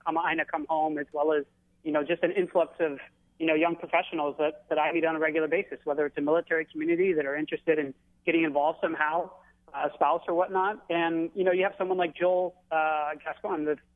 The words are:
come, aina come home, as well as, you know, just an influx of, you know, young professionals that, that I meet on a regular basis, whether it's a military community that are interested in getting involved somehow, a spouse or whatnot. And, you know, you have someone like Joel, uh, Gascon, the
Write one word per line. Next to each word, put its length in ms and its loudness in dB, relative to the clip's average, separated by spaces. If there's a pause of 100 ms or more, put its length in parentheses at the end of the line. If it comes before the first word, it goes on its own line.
come, 120 -2
aina 280 0
come 240 -6
home, 280 0
as 140 -6
well 220 0
as, 100 0 (400)
you 80 -4
know, 140 0
just 180 -2
an 80 2
influx 480 0
of, 200 -2 (400)
you 80 0
know, 80 4
young 200 2
professionals 600 -2
that, 320 -2
that 80 0
I 140 2
meet 120 0
on 120 2
a 40 -2
regular 280 2
basis, 360 -2
whether 220 0
it's 100 -6
a 60 -4
military 420 0
community 500 0
that 120 0
are 100 -4
interested 440 0
in 120 -2 (320)
getting 200 2
involved 400 2
somehow, 480 0 (420)
a 220 -2
spouse 320 2
or 80 0
whatnot. 560 0
And, 420 0
you 100 0
know, 80 4
you 120 2
have 120 0
someone 220 -2
like 180 -2
Joel, 380 2 (180)
uh, 380 0 (160)
Gascon, 400 -6
the 120 0 (180)